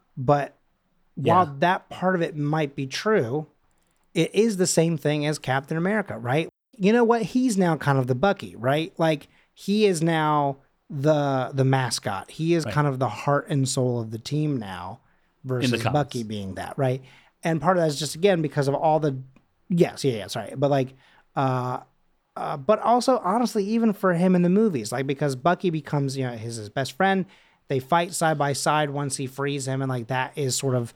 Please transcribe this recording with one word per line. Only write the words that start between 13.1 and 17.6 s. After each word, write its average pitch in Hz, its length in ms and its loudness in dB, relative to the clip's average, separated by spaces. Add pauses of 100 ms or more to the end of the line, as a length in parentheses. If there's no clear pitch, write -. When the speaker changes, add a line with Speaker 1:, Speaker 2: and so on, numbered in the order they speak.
Speaker 1:
and 135 200 0
soul 127 320 -2
of 110 100 -8
the 113 80 -8
team 147 380 -4
now 95 440 -10 (440)
Speaker 2:
In 131 40 -12
the 127 60 -2
Speaker 1:
versus 117 280 0
Speaker 2:
comics. 113 100 0
Speaker 1:
Bucky 135 320 -2
being 101 320 -8
that, 90 200 -10
right? 131 260 -2 (420)
And 165 160 0